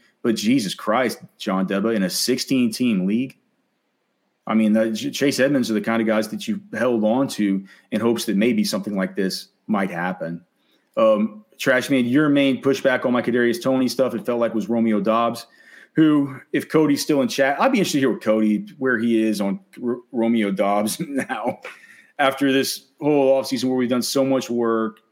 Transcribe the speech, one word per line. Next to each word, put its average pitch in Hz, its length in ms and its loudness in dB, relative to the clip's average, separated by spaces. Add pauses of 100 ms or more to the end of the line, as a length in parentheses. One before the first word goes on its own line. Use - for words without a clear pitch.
(220)
But 117 140 0
Jesus 104 380 0
Christ, 117 440 -2 (180)
John 95 320 -2
Deba, 101 260 0
in 101 80 0
a 92 60 0
sixteen - 640 0
team 107 340 0
league, 123 300 -2 (1080)
I 110 80 -2
mean, 110 180 4
the, 113 220 2
Ch-, 131 200 -6
Chase 135 240 0
Edmonds 131 320 2
are 110 40 0
the 104 80 0
kind 113 180 0
of 110 80 0
guys 107 200 0
that 110 200 -10
you 98 140 -4 (100)
held 117 320 0
on 127 240 0
to 98 340 0 (280)
in 110 100 -2
hopes 117 240 0
that 104 140 0
maybe 107 260 2
something 101 320 -4
like 95 200 -4
this 95 320 -4 (180)
might 98 240 -2
happen. 85 560 -8 (500)
Um, 110 460 2 (140)
Trash 127 320 0
Man, 131 160 2
your 143 240 2
main 139 320 2
pushback 135 460 0
on 123 60 0
my 120 100 0
Kadarius 120 400 0
Toney 131 240 0
stuff, 120 260 0
it 104 140 -6
felt 120 140 -2
like 113 140 0
was 101 140 -4
Romeo 113 320 2
Doubs, 117 460 0 (460)
who, 143 480 2 (120)
if - 160 -4
Cody's 151 320 2
still 143 220 0
in 120 60 2
chat, 135 320 0
I'd 254 100 4
be 247 80 2
interested 165 200 0
to - 20 0
hear 131 100 2
what 101 120 -4
Cody, 107 440 2 (120)
where 131 200 0
he 113 240 2
is 104 180 0
on 98 200 -2 (220)
R-, 120 180 -4 (100)
Romeo 113 400 0
Doubs 101 500 0
<laughs> 156 80 -8
now 123 520 -6 (580)
after 135 340 2
this - 340 -2 (140)
whole 139 400 4
offseason 127 260 -4
where 127 100 0
we've 123 120 0
done 120 140 0
so 135 220 0
much 135 260 -2
work 113 480 0 (140)